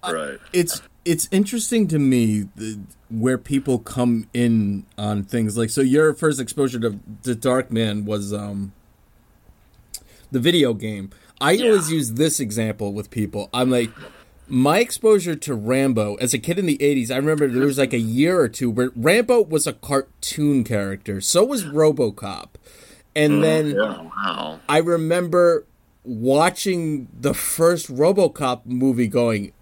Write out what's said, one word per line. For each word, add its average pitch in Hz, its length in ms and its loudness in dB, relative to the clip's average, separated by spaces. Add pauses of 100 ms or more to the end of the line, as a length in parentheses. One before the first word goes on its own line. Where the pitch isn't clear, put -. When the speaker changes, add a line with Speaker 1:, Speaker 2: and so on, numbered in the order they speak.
Speaker 1:
I - 80 -6
Speaker 2:
Right. - 280 -8 (140)
Speaker 1:
it's, 170 280 -2 (240)
it's 165 260 -2
interesting 208 560 0
to 156 120 0
me 113 560 2
the, 110 220 -10 (320)
where 117 280 -2
people 135 420 -2
come 120 540 -2
in 110 520 0 (120)
on 104 260 -4
things 110 340 -4
like, 113 120 0
so - 120 -4
your 143 320 4
first 151 260 -2
exposure 127 400 -4
to, 110 200 -4 (240)
to 127 100 -2
Darkman 113 720 -2
was, 104 300 -6
um, 101 400 -8 (1600)
the 131 80 0
video 143 340 2
game. 101 360 -8 (300)
I 139 140 0
Speaker 3:
Yeah. 240 140 0
Speaker 1:
always 185 240 2
use 139 220 -2
this 147 260 0
example 107 540 -4
with 101 160 -10
people. 104 440 -6
I'm 127 160 0
like, 120 220 0 (580)
my 139 300 4
exposure 208 560 2
to 143 200 -6
Rambo 110 600 0
as 127 180 -2
a 135 60 0
kid 170 200 0
in 190 60 0
the 143 160 0
eighties, 135 300 2
I 127 60 -2
remember 147 300 2
there 127 180 2
was, 139 120 0
like, 135 160 0
a 123 60 0
year 131 400 2
or 139 80 4
two 123 220 -2
where 123 260 0
Rambo 214 480 2
was 156 240 0
a 135 60 -6
cartoon 143 920 -2
character. 98 580 -4
So 175 220 4
was 247 220 -2
RoboCop. 135 840 0 (680)
And 151 180 4
Speaker 2:
Mm, 147 80 4
Speaker 1:
then 156 300 2
Speaker 2:
yeah. 107 320 -2
Speaker 3:
Wow. 82 560 -8 (100)
Speaker 1:
I 147 80 4
remember 170 880 2 (380)
watching 147 1040 0 (120)
the 135 140 0
first 165 600 0
RoboCop 147 720 2
movie 123 420 0
going 110 440 0 (100)